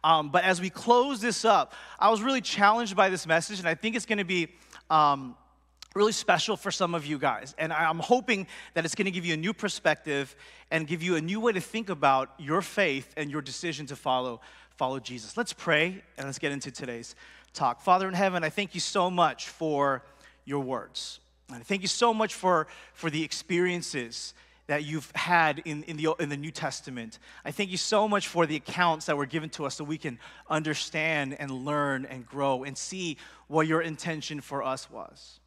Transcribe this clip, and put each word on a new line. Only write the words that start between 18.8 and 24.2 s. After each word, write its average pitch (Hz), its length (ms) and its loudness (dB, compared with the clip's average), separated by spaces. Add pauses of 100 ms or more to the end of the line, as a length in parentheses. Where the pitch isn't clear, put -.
much 165 360 2
for 139 540 0 (420)
your 139 180 -4
words. - 580 -8 (300)
And 247 80 -14
I 226 60 -14
thank 196 200 -2
you 180 40 -2
so 233 280 4
much 214 180 0
for, 175 320 2 (280)
for 165 180 -4
the 156 100 -2
experiences 170 1120 -4 (320)